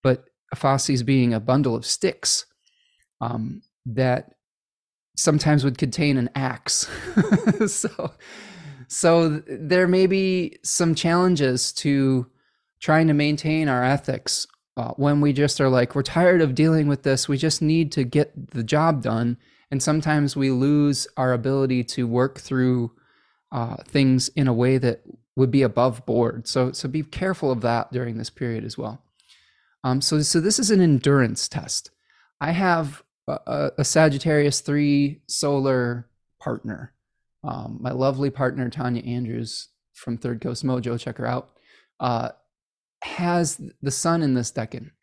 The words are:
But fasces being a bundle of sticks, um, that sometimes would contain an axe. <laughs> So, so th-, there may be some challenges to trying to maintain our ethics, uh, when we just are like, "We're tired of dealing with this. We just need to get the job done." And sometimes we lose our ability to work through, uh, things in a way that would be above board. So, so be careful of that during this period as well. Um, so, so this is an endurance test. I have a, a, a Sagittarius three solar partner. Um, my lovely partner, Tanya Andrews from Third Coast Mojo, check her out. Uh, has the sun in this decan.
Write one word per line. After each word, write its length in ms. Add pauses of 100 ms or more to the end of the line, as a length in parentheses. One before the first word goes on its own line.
But 240 (300)
fasces 480
being 300
a 60
bundle 360
of 100
sticks, 600 (760)
um, 400 (240)
that 500 (840)
sometimes 460
would 140
contain 400
an 160
axe. 560 (380)
<laughs> 400
So, 460 (760)
so 520
th-, 220
there 260
may 200
be 560
some 320
challenges 760
to 540 (520)
trying 280
to 60
maintain 540
our 160
ethics, 640 (280)
uh, 180
when 280
we 120
just 280
are 80
like, 240
"We're 100
tired 380
of 140
dealing 320
with 160
this. 240
We 100
just 240
need 300
to 120
get 480
the 120
job 400
done." 340 (340)
And 120
sometimes 520
we 160
lose 640
our 180
ability 500 (120)
to 120
work 320
through, 520 (600)
uh, 340
things 440
in 180
a 60
way 240
that 240 (340)
would 160
be 120
above 420
board. 420
So, 240
so 160
be 160
careful 480
of 100
that 300
during 260
this 120
period 340
as 140
well. 260 (800)
Um, 180
so, 200
so 180
this 200
is 120
an 100
endurance 680
test. 420 (500)
I 120
have 520 (240)
a, 200
a, 320
a 60
Sagittarius 760
three 680
solar 800 (320)
partner. 540 (500)
Um, 380
my 100
lovely 380
partner, 400
Tanya 340
Andrews 680 (240)
from 240
Third 220
Coast 260
Mojo, 340
check 180
her 80
out. 240 (500)
Uh, 300 (760)
has 580 (200)
the 100
sun 300
in 120
this 180
decan. 400 (120)